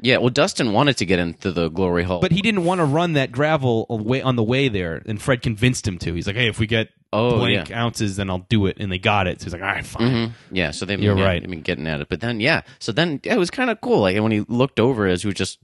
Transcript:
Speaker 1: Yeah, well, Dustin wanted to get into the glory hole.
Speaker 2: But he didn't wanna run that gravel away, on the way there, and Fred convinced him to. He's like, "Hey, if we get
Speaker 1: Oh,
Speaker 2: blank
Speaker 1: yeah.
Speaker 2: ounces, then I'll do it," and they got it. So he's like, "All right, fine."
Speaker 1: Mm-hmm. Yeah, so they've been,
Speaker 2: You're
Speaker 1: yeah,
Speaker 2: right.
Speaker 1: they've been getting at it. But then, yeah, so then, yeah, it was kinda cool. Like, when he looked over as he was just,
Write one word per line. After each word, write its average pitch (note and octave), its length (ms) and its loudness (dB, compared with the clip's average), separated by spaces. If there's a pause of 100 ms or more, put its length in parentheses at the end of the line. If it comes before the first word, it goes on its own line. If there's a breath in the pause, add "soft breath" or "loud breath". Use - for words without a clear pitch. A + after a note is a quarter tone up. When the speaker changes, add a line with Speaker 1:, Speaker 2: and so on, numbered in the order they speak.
Speaker 1:
Yeah, A#2 180 4
well, A#2 100 4
Dustin C#3 440 2
wanted G#2+ 260 4
to G2+ 60 -2
get F2 140 2
into F2 320 -2
the E2+ 200 -2
glory F2 340 0
hole. F#2 160 -2
Speaker 2:
But F#3 100 0
he F#3 120 2
didn't G3+ 220 0
wanna F3 200 2
run D#3+ 300 2
that C3 180 0
gravel C3+ 580 0
away, A#2 320 -2
on B2+ 140 0
the A#2+ 80 2
way C3 240 2
there, F2+ 360 -4
and G#2+ 160 -6
Fred B2 220 0
convinced B2 460 0
him F2+ 100 -4
to. E2+ 160 -4
He's F2 140 -4
like, G2 80 -4
"Hey, B2 100 2
if G#2+ 140 -2
we A2 80 0
get A2+ 220 0 (220)
Speaker 1:
Oh, A#2 260 2
Speaker 2:
blank G#2+ 320 0
Speaker 1:
yeah. A2+ 120 -4
Speaker 2:
ounces, A2+ 340 -2
then G2 140 -2
I'll F2+ 180 -4
do G#2 180 4
it," F2+ 120 -2
and G2 140 -6
they F#2 60 -4
got G2+ 280 2
it. F2 140 -4
So - 60 -12
he's F2 60 -8
like, F2 100 -8
"All G2 60 -2
right, G2 160 -2
fine." - 280 -2
Speaker 1:
Mm-hmm. A#2 420 -4
Yeah, F2 160 0
so - 160 -8
they've G2 100 -2
been, F#2+ 80 0
Speaker 2:
You're G2+ 140 4
Speaker 1:
yeah, F#2+ 60 2
Speaker 2:
right. F2+ 180 0
Speaker 1:
they've - 80 -10
been E2+ 120 -8
getting D#2 260 -4
at D2+ 120 -2
it. D2 80 -8
But E2 120 -4
then, A#2 180 -4
yeah, C#3+ 220 0 (180 loud breath)
so - 140 -6
then, D3+ 320 0
yeah, A3 100 -2
it B3 40 2
was F3 120 0
kinda B3+ 320 -2
cool. A3 200 2
Like, G2 180 4
when A2 100 2
he G#2+ 160 2
looked A#2+ 320 0
over A2 300 2
as F2+ 140 0
he G2+ 60 -4
was F#2+ 80 -2
just, - 260 -4